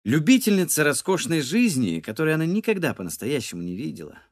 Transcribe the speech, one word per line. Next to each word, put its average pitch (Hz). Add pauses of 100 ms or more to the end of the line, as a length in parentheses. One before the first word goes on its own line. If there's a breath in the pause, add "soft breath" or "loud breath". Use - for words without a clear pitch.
Любительница 165
роскошной 160
жизни, 131
которой 156
она 160
никогда 185
по-настоящему 98
не 90
видела, 80 (120)